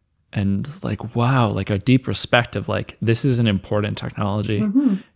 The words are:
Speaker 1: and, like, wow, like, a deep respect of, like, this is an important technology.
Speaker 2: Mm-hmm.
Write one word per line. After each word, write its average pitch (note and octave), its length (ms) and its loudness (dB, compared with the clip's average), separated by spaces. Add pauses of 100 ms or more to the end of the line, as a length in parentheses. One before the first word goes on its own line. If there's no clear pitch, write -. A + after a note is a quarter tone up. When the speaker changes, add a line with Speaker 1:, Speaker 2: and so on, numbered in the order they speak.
(340)
Speaker 1:
and, G2+ 500 -2
like, A2+ 320 -6
wow, A#2+ 340 2
like, G2 200 -2
a G#2 80 0
deep B2+ 300 2
respect A#2 480 0
of, G2+ 140 -4
like, G#2 320 -4
this A2+ 240 2
is B2 140 2
an A#2 80 4
important G#2 500 0
technology. G#2 640 -2
Speaker 2:
Mm-hmm. G#3+ 340 2 (200)